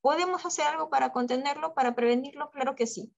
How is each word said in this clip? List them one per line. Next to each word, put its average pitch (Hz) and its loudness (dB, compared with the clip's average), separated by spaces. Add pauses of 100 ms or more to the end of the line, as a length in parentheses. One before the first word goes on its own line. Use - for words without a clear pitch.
¿Podemos 359 2
hacer 330 -2
algo 311 -2
para 262 2
contenerlo, 277 -2
para 247 2
prevenirlo? 254 0
Claro 269 -2
que 226 0
sí. - -12